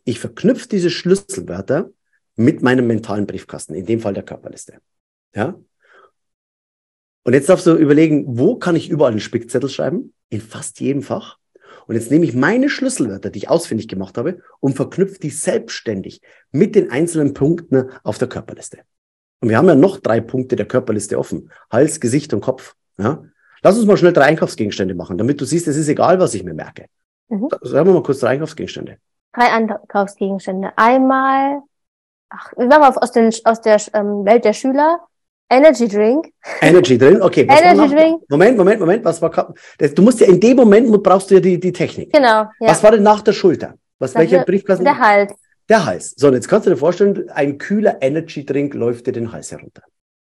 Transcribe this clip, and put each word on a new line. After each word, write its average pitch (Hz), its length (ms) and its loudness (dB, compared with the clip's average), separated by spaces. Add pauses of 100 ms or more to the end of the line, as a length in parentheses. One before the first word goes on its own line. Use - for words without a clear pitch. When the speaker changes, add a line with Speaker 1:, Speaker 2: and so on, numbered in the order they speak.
Speaker 1:
ich - 160 -6
verknüpfe - 480 -4
diese 175 200 -2
Schlüsselwörter 165 1000 -4 (460)
mit 113 280 0
meinem 127 240 2
mentalen 107 400 -6
Briefkasten, - 480 -16
in 92 100 -10
dem 113 140 -4
Fall 104 160 -6
der 104 80 -10
Körperliste. - 560 -20 (560)
Ja? 123 180 -6 (1700)
Und 123 100 0
jetzt 143 140 0
darfst 180 200 2
du 165 80 6
überlegen, 151 520 2
wo 135 300 0
kann 170 180 -4
ich - 140 -6
überall 147 220 0
einen 107 80 -4
Spickzettel 123 500 -6
schreiben? - 440 -8 (160)
In 107 120 -10
fast - 380 -18
jedem 135 240 -4
Fach. - 340 -12 (480)
Und 110 100 -8
jetzt 117 160 -6
nehme 160 140 2
ich 117 80 -6
meine 208 360 0
Schlüsselwörter, 147 600 -6
die 87 100 -14
ich - 100 -12
ausfindig 127 380 -4
gemacht 95 300 -12
habe, 147 220 -8 (200)
und 135 160 -2
verknüpfe 190 440 -6
die 156 100 -10
selbstständig - 920 -8 (300)
mit 175 240 0
den 190 160 0
einzelnen 151 420 -2
Punkten 135 560 -2 (140)
auf - 140 -8
der - 120 -4
Körperliste. - 500 -16 (640)
Und 120 80 -2
wir 110 80 2
haben 165 100 4
ja 180 80 6
noch - 240 2
drei 113 220 -2
Punkte 127 340 -6
der 104 100 -6
Körperliste 107 540 -4
offen. - 320 -10 (180)
Hals, 151 300 0
Gesicht 127 340 -4
und 101 80 -4
Kopf. - 340 -8 (220)
Ja? 120 260 -4 (380)
Lass 190 160 2
uns 233 80 0
mal 196 120 4
schnell 175 160 4
drei 160 120 4
Einkaufsgegenstände 110 680 -4
machen, 87 220 -10
damit 127 220 -2
du 139 60 -6
siehst, 165 220 -4
es 147 100 -2
ist 156 120 -2
egal, 147 300 2
was 170 140 -2
ich 92 100 -10
mir 87 100 -12
merke. - 320 -16 (440)
Speaker 2:
Mhm. 220 180 -6 (140)
Speaker 1:
Sagen 131 280 0
wir 190 40 4
mal 165 100 0
kurz 139 160 -4
drei 117 100 -2
Einkaufsgegenstände. 139 680 -8 (360)
Speaker 2:
Drei 240 180 0
Einkaufsgegenstände. 196 1300 -6
Einmal, 262 840 0 (680)
ach, - 280 -20
wir 247 100 -2
machen 302 160 4
auf, 254 140 4
aus 240 140 -4
den, 226 200 2 (140)
aus 226 160 0
der, 214 200 2 (120)
ähm, 208 320 -4
Welt 240 200 2
der 214 80 2
Schüler. 294 460 0 (500)
Energy 254 380 4
Drink. 214 420 0 (320)
Speaker 1:
Energy 156 360 6
Drink, 151 240 6
okay. 160 260 2
Was 294 140 6
Speaker 2:
Energy 349 180 6
Speaker 1:
war 302 80 4
noch? 277 80 0
Speaker 2:
Drink. 320 340 2
Speaker 1:
Moment, 196 280 4
Moment, 202 220 2
Moment, 180 260 0
was 165 160 -2
war 165 80 -2
ka-, 165 240 -6 (240)
das, 147 160 -2
du 175 80 2
musst 233 180 4
ja - 80 6
in 180 120 6
dem 247 180 4
Moment 233 320 6
mu-, 208 80 4
brauchst 190 320 0
du 196 60 6
ja 185 60 6
die, 175 180 0
die 180 120 -4
Technik. - 420 -8
Speaker 2:
Genau, 285 140 4 (160)
ja. 214 60 -8 (100)
Speaker 1:
Was 220 220 2
war 214 100 8
denn 220 120 4
nach 208 180 4
der 208 120 0
Schulter? - 420 -2 (240)
Was, 131 140 -6
Speaker 2:
Nach - 80 2
Speaker 1:
welcher 170 160 4
Speaker 2:
der, - 80 2
Speaker 1:
Briefkasten? 185 400 -2
Speaker 2:
der 262 120 2
Hals. 202 360 2 (360)
Speaker 1:
Der 214 160 4
Hals. - 320 -8
So, 143 100 4
und 135 60 6
jetzt 123 140 -4
kannst 208 180 0
du 196 60 2
dir 156 60 0
vorstellen, 180 520 -2
ein 143 300 -4
kühler 208 420 -2
Energy 143 440 -6
Drink 143 280 -4
läuft 117 340 -6
dir 127 60 -4
den 117 180 -8
Hals - 200 -16
herunter. - 320 -20 (440)